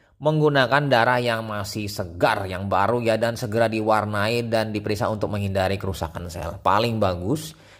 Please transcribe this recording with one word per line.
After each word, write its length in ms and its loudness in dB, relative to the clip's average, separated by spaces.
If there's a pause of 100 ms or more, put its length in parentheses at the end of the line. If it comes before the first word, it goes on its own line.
(220)
menggunakan 640 4
darah 320 4
yang 240 0
masih 480 -6
segar, 560 -2
yang 240 -6
baru 320 2
ya, 160 2
dan 160 0
segera 320 0
diwarnai 800 0
dan 240 0
diperiksa 400 -2
untuk 240 -4
menghindari 400 0
kerusakan 560 -6
sel. 320 -10
Paling 400 2
bagus 560 -2 (220)